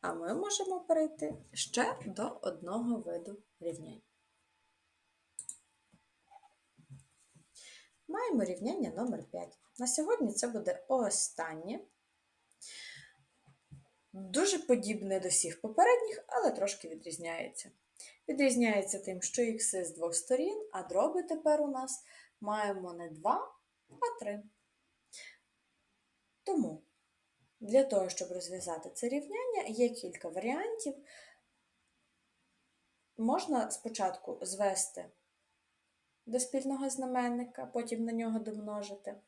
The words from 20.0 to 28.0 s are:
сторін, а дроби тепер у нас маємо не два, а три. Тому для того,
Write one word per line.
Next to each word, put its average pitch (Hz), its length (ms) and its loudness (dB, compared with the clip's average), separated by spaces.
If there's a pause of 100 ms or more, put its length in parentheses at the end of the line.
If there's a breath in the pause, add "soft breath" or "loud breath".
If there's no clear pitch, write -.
сторін, 359 580 2
а 185 100 -4
дроби 277 400 2
тепер 311 380 4
у 294 80 2
нас 262 360 -4 (360 loud breath)
маємо 202 520 0
не 170 160 -8
два, 190 460 0 (340)
а 480 320 -2
три. 208 220 -4 (2000 loud breath)
Тому 226 380 0 (800)
для 233 240 6
того, 196 240 2